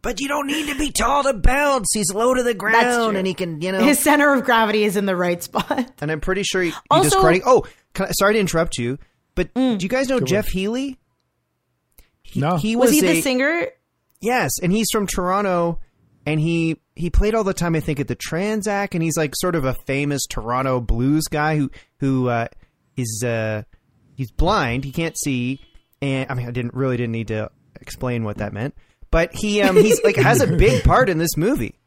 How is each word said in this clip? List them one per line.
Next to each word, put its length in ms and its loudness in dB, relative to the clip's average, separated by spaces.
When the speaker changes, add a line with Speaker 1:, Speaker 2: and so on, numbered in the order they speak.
Speaker 1:
But 180 -6
you 80 -6
don't 180 -2
need 240 -4
to 80 -4
be 140 -2
tall 300 0
to 100 2
bounce. 600 2
He's 180 -2
low 220 2
to 80 0
the 100 0
Speaker 2:
That's 60 -4
Speaker 1:
ground 540 2
Speaker 2:
true. 60 -2
Speaker 1:
and 80 -2
he 60 -2
can, 300 -6
you 100 -4
know. 100 0
Speaker 2:
His 160 4
center 360 4
of 100 0
gravity 400 2
is 140 0
in 80 -2
the 100 -2
right 260 -2
spot. 480 -4
Speaker 1:
And 100 -4
I'm 80 -4
pretty 220 -2
sure 180 -2
he, 120 0
he 40 -10
Speaker 2:
Also 180 4
Speaker 1:
does 160 4
karate. 220 6
Oh, 180 6
can 140 -4
I, 20 -6
sorry 240 2
to 40 2
interrupt 380 0
you, 220 -4
but 200 -4
Speaker 2:
Mm. 240 0
Speaker 1:
do 60 -4
you 40 -4
guys 220 0
know 100 2
Speaker 3:
Go 60 -2
Speaker 1:
Jeff 220 0
Speaker 3:
on. 40 -4
Speaker 1:
Healey? 460 -4
He, 180 -8
Speaker 3:
No. 200 0
Speaker 1:
he 180 -2
Speaker 2:
Was 140 4
Speaker 1:
was 100 4
Speaker 2:
he 60 4
Speaker 1:
a 80 4
Speaker 2:
the 80 0
singer? 460 0
Speaker 1:
Yes, 300 -2
and 80 0
he's 220 0
from 140 -2
Toronto, 720 -2
and 120 -2
he, 400 -2
he 140 -6
played 260 2
all 100 2
the 100 0
time, 200 -2
I 60 0
think, 180 -4
at 80 -4
the 100 -6
Tranzac, 760 -4
and 100 -2
he's, 140 -2
like, 180 -2
sort 200 -2
of 100 0
a 80 0
famous 540 -4
Toronto 540 -2
blues 500 0
guy 260 0
who, 140 -2
who, 280 0
uh, 200 -2
is, 300 -6
uh, 360 -4
he's 140 -8
blind, 540 0
he 80 -10
can't 240 -4
see, 460 -4
and, 280 -4
I 40 -4
mean, 120 -6
I 40 -10
didn't, 240 -6
really 240 -2
didn't 140 -2
need 160 -6
to 220 -6
explain 440 -6
what 120 -6
that 160 -6
meant. 220 -6
But 220 2
he, 300 0
um, 140 6
he's, 260 6
like, 140 4
has 240 4
a 80 4
big 360 4
Speaker 3:
<laughs> 0 -
Speaker 1:
part 240 6
in 100 0
this 180 -2
movie 500 -2